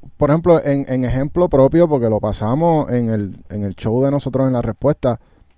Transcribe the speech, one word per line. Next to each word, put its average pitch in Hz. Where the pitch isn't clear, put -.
por 147
ejemplo, 165
en, 139
en 127
ejemplo 147
propio, 147
porque 123
lo 107
pasamos 139
en 120
el, 104
en 104
el 98
show 117
de 139
nosotros 135
en 131
La 120
Respuesta, 120